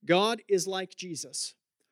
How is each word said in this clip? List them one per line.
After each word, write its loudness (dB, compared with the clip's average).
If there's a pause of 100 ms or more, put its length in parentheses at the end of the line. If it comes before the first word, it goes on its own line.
"God 4
is 2
like -6
Jesus. -10 (380)